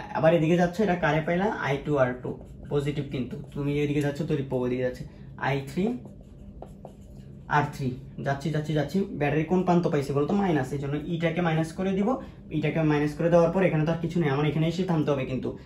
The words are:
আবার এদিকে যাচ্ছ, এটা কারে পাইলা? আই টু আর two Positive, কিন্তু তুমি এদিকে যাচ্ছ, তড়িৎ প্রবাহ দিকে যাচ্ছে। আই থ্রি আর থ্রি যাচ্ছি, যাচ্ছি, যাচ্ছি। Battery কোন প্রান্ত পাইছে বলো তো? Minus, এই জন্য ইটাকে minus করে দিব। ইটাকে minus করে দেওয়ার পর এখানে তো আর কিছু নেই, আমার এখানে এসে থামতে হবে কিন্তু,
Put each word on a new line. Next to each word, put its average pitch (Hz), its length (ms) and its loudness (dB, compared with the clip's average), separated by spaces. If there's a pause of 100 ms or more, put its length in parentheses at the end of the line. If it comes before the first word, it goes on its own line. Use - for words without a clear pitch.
(140)
আবার 165 200 6
এদিকে 160 240 4
যাচ্ছ, 175 240 2
এটা 180 140 2
কারে 156 260 2
পাইলা? 175 240 0
আই 139 400 -2
টু 147 120 0
আর 127 160 4 (100)
two - 140 -6 (320)
Positive, 143 420 -2
কিন্তু 135 260 -6 (140)
তুমি 143 280 -2
এদিকে 147 220 0
যাচ্ছ, 143 200 -2
তড়িৎ 151 280 -2
প্রবাহ 127 200 0
দিকে 127 140 0
যাচ্ছে। 127 200 -2 (340)
আই 135 240 -2 (120)
থ্রি 226 240 0 (1500)
আর 143 160 2 (100)
থ্রি 127 180 -4 (280)
যাচ্ছি, 139 300 -2
যাচ্ছি, 156 240 -2
যাচ্ছি। 151 380 0
Battery 147 320 0
কোন 185 200 2
প্রান্ত 170 240 4
পাইছে 143 260 0
বলো 143 120 2
তো? 196 80 0
Minus, 165 400 2
এই 139 60 -2
জন্য 143 260 -4
ইটাকে 170 360 -2
minus 160 320 0
করে 190 180 -2
দিব। 202 240 2 (340)
ইটাকে 156 320 0
minus 151 320 4
করে 165 160 2
দেওয়ার 170 220 8
পর 190 120 4
এখানে 156 220 4
তো 165 60 2
আর - 100 0
কিছু 175 180 -2
নেই, 151 100 4
আমার 147 160 2
এখানে 151 220 2
এসে 175 160 0
থামতে 151 280 2
হবে 131 140 0
কিন্তু, 127 400 -4